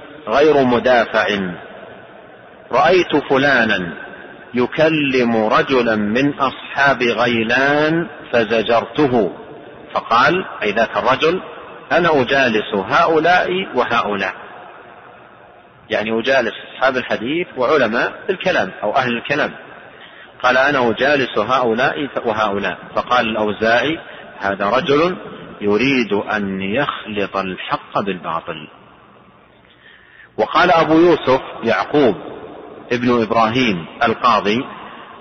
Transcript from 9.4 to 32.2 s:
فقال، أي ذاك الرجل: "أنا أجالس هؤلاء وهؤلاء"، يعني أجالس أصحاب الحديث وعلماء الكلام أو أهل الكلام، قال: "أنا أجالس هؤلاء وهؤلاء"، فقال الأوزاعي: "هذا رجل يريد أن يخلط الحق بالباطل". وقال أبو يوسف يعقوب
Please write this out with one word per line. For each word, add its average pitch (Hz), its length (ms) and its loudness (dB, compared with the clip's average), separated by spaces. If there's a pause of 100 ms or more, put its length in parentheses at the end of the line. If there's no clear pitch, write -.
فقال، 139 500 2 (180)
أي 104 100 -2
ذاك 110 240 0
الرجل: 131 460 0 (500)
"أنا 165 280 4
أجالس 120 540 0
هؤلاء 160 760 2 (240)
وهؤلاء"، 110 600 -2 (1600)
يعني 110 300 -2
أجالس 120 320 2 (220)
أصحاب 131 220 0
الحديث 123 500 -4 (100)
وعلماء 131 560 0 (180)
الكلام 156 400 -2 (120)
أو 104 140 0
أهل 123 200 0
الكلام، 135 340 -2 (920)
قال: 127 140 4
"أنا 131 340 2
أجالس 131 480 0
هؤلاء 127 680 0 (160)
وهؤلاء"، 101 540 -2 (180)
فقال 120 320 0
الأوزاعي: 113 720 0 (420)
"هذا 98 300 -2
رجل 143 460 2 (440)
يريد 107 520 2
أن 101 480 -4
يخلط 101 760 -4
الحق 95 720 -6
بالباطل". 82 640 -6 (1700)
وقال 160 340 2
أبو 160 280 4
يوسف 160 420 4 (240)
يعقوب 139 520 2 (760)